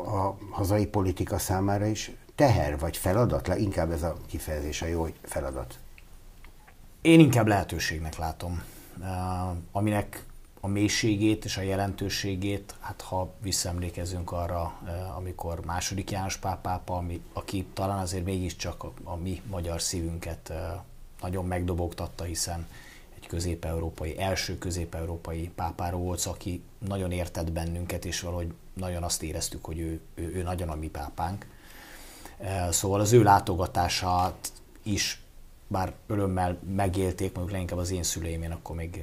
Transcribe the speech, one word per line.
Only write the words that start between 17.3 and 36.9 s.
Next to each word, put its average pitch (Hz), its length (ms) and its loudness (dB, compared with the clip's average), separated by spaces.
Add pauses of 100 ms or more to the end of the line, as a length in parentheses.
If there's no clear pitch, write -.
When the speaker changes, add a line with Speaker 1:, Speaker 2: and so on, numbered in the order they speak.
Speaker 2:
aki - 420 -4
talán 98 240 0
azért 92 260 -2
mégiscsak 90 600 -2
a, 73 80 -10 (120)
a 87 120 -6
mi 87 340 -4
magyar 85 320 -2
szívünket, 82 680 -4
ö, 82 40 -6 (680)
nagyon 92 240 -2
megdobogtatta, 90 800 -2
hiszen 85 420 -4 (540)
egy - 60 -16
közép-európai, 82 920 -2
első 92 400 -2
közép-európai 85 960 -4
pápáról 87 460 -2
volt 90 180 -2
szó, - 120 -2
aki 90 320 -6 (160)
nagyon 95 340 0
értett 87 400 -2
bennünket, 85 520 -2
és 87 160 -4
valahogy 85 340 -4 (200)
nagyon 90 280 -4
azt 85 200 -2
éreztük, 80 420 -4
hogy 80 140 -6
ő, 80 220 -4 (140)
ő, 82 200 -6
ő 92 80 -2
nagyon 87 260 -2
a 80 60 -4
mi 78 140 -6
pápánk. 82 580 -6 (920)
Ö, 92 320 -2
szóval 98 280 2
az 104 120 4
ő 120 100 12
látogatását 90 1300 4 (300)
is, - 380 0 (480)
bár 92 240 0 (140)
örömmel 92 520 2 (180)
megélték, 95 560 2